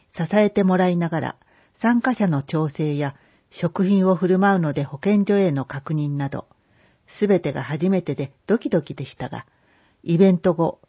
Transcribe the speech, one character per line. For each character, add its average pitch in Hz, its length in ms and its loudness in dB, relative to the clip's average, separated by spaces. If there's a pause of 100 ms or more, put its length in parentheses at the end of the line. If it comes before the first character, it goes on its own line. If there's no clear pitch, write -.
(100)
支 170 140 -6 (120)
え 208 140 4
て 202 140 0
も 185 120 4
ら 185 140 2
い 175 80 0
な 170 100 -2
が 160 120 -4
ら、 127 160 -8 (380)
参 233 280 0
加 254 120 0
者 202 140 0
の 139 140 0
調 156 260 -2
整 151 280 -4
や 143 200 -4 (340)
食 - 340 -4
品 190 220 2
を 185 100 2
振 175 120 0
る 185 100 2
舞 196 200 4
う - 20 0
の 147 140 -2
で 143 100 -2
保 135 140 -10
健 202 260 2
所 202 120 0
へ 190 140 2
の 135 140 -2
確 143 300 -10
認 147 220 -4
な 139 120 -4
ど、 135 180 -10 (600)
す - 200 -4
べ 190 140 4
て 147 120 -4
が 139 100 -6
初 147 260 -4
め 190 140 0
て 143 120 -4
で 143 180 -8 (140)
ド 226 120 0
キ 285 100 -6
ド 165 140 0
キ 147 120 -12
で 139 120 -12
し - 80 -18
た 123 140 -10
が、 - 180 -14 (580)
イ 170 140 2
ベ 196 140 8
ン 175 60 2
ト 180 160 2
後、 165 340 -2